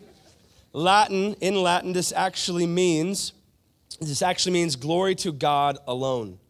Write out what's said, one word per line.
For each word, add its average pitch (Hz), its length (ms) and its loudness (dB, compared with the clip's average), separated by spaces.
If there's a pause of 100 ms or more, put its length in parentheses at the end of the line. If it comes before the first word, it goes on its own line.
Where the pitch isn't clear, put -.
(720)
Latin, 196 640 2
in 190 220 0
Latin, 180 360 2
this 175 180 -2
actually 175 560 -2
means, 175 680 0 (680)
this 147 220 -4
actually 185 300 0
means 170 240 2
glory 175 400 0
to 190 140 -4
God 143 560 2
alone. 123 520 -4 (120)